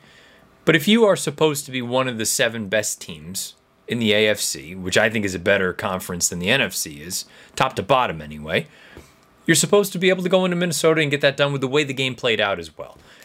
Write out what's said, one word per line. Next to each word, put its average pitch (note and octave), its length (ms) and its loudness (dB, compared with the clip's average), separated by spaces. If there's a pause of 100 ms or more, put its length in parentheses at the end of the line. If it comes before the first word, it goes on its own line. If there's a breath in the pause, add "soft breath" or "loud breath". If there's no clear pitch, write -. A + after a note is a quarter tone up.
(640 soft breath)
But D#3+ 120 4
if D3+ 100 -2
you A3 180 6
are F#3+ 120 6
supposed C#3+ 480 0
to C3 60 -16
be B2+ 120 -4
one B2+ 260 0
of A#2 100 -6
the A2 80 -2
seven A2+ 420 0
best G#2+ 320 -2
teams E2 540 -12 (340)
in A#2+ 100 -2
the A2 140 4
A G#2+ 160 4
F G#2 100 0
C, D2+ 360 -8
which F#2 220 -4
I A2 140 4
think G#2+ 140 -2
is F#2 100 -2
a F2+ 60 -6
better F#2+ 320 2
conference F#2 560 -4
than F2+ 100 -8
the F2+ 120 0
N C3+ 100 2
F G2 140 -4
C D2 260 -10
is, F2 240 -10 (320 loud breath)
top C3 200 0
to G#2+ 60 -2
bottom G#2 380 2
anyway, D2+ 460 -6 (800 loud breath)
you're D#3+ 120 2
supposed G3 360 2
to F3+ 60 -6
be F#3 100 2
able F#3 140 2
to F3+ 60 -2
go F#3 160 4
into F3+ 120 0
Minnesota D#3+ 440 2
and C#3+ 100 0
get C#3+ 100 0
that C#3 160 2
done C#3+ 140 2
with C#3 100 -4
the C3 60 0
way C#3+ 160 2
the C#3 100 -6
game C3 220 -4
played A2+ 260 0
out G2 200 0
as D#2+ 180 -14
well. - 180 -16 (280 loud breath)